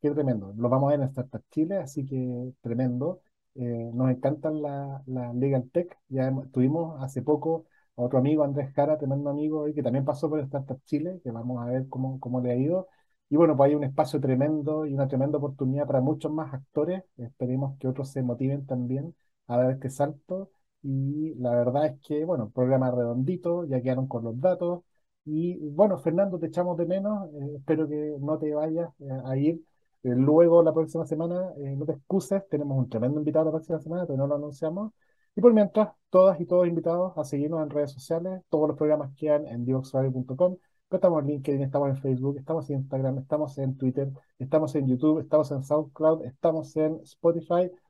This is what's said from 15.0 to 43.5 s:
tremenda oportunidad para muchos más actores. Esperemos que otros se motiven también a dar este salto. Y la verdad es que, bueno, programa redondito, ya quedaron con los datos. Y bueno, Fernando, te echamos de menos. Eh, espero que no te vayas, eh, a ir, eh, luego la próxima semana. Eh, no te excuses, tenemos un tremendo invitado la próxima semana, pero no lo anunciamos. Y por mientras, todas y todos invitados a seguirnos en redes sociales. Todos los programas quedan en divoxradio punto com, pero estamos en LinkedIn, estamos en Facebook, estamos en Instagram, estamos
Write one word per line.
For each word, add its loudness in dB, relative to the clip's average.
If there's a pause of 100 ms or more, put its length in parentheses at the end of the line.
tremenda 0
oportunidad -2
para 2
muchos 0
más -4
actores. -4 (140)
Esperemos -4
que -4
otros -4
se -4
motiven -2
también -4 (320)
a -2
dar 4
este -4
salto. -6 (320)
Y -2
la 0
verdad 2
es -4
que, -2
bueno, -2
programa 2
redondito, -2
ya -2
quedaron 0
con -6
los -6
datos. 0 (420)
Y -2 (140)
bueno, 4
Fernando, 0
te -4
echamos -2
de 0
menos. -4
Eh, -8
espero 0
que -4
no -2
te -2
vayas, -2 (100)
eh, -14 (160)
a -2
ir, 0 (400)
eh, 0
luego 8
la 6
próxima 0
semana. -4
Eh, -8
no -4
te -2
excuses, -2
tenemos -2
un 0
tremendo -2
invitado 2
la 0
próxima -4
semana, -6
pero -4
no 0
lo 0
anunciamos. -6 (420)
Y -4
por 10
mientras, 4 (220)
todas 6
y -4
todos 4
invitados 0
a -2
seguirnos -2
en -4
redes -2
sociales. -6
Todos 2
los -2
programas 0
quedan 0
en -6
divoxradio 0
punto -6
com, 2 (320)
pero -2
estamos 4
en -2
LinkedIn, -2
estamos 0
en 0
Facebook, -2
estamos -4
en -2
Instagram, -2
estamos -4